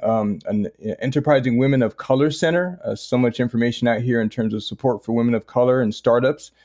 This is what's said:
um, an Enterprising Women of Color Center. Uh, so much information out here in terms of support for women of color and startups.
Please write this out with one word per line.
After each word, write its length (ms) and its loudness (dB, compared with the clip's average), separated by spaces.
um, 440 0
an 220 -2
Enterprising 580 0
Women 220 2
of 180 -2
Color 340 0
Center. 520 -2
Uh, 120 -4
so 200 -4
much 220 2
information 480 -2
out 140 0
here 200 0
in 80 0
terms 240 -2
of 120 -6
support 400 -4
for 80 -4
women 220 2
of 120 -4
color 340 2
and 140 0
startups. 560 0